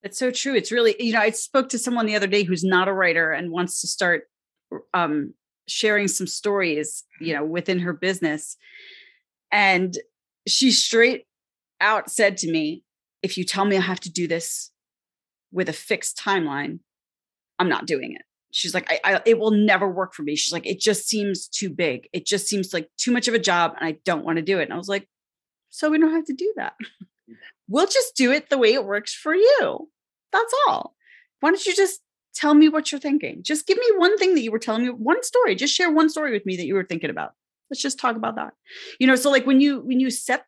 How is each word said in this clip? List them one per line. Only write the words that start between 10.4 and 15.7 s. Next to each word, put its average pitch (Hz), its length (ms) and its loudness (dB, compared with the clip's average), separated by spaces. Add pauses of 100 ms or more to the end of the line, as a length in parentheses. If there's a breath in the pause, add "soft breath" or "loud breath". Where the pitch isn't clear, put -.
she 269 220 4
straight 233 560 2 (560)
out 208 300 0
said 196 260 2
to 165 140 -4
me, 160 320 -4 (400)
"If 190 120 -6
you 185 80 -4
tell 196 220 -2
me 202 120 2
I 185 40 2
have 185 200 -2
to 175 100 -14
do 175 160 -4
this - 440 -6 (800)
with 185 180 -2
a - 40 -6